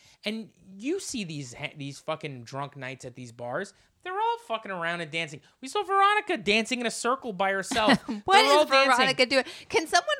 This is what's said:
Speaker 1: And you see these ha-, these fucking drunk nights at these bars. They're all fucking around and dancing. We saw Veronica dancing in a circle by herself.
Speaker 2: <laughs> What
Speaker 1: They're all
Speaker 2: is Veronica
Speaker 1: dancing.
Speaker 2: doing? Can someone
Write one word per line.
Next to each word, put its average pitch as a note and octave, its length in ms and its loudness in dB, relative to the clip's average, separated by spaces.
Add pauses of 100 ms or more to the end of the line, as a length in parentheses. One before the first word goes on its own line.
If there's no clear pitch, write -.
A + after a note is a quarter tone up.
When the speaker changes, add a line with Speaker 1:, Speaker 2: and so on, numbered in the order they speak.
(240)
Speaker 1:
And G#3+ 240 -8 (280)
you C#4+ 220 -6
see C4+ 240 -8
these C#3+ 320 -10
ha-, - 220 -10
these C#3 240 -12
fucking D3 440 -10
drunk C#3 320 -12
nights C3 280 -12
at B2 100 -14
these B2 160 -16
bars. A#2+ 420 -8 (300)
They're F#4 160 -8
all A4+ 200 -2 (100)
fucking A3 240 -6
around E3+ 300 -4
and D3+ 100 -10
dancing. D#3 280 -6 (200)
We C4 80 -12
saw G#4 160 -2
Veronica G4 540 2
dancing G#3+ 420 0
in A#3 60 -4
a A3 40 -4
circle B3 420 -4
by F#3+ 200 0
herself. G#3+ 440 2 (120)
Speaker 2:
<laughs> G#3 160 -8
What G4 180 6
Speaker 1:
They're C#4 100 4
all D4 120 8
Speaker 2:
is D4 60 -8
Veronica C4 440 4
Speaker 1:
dancing. B3 140 2
Speaker 2:
doing? C4 160 2 (240)
Can F4 180 0
someone F#4+ 340 2